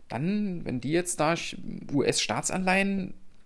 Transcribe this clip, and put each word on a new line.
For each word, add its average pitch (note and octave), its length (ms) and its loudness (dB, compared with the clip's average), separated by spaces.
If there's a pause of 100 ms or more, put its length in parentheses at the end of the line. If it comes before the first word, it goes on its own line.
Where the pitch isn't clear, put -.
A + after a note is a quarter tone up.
dann, F#3 560 -2
wenn B2+ 160 -2
die C#3 100 -2
jetzt F3 300 2
da D#3 120 4
Sch-, - 220 -4 (380)
U-S-Staatsanleihen F#3 1200 2 (320)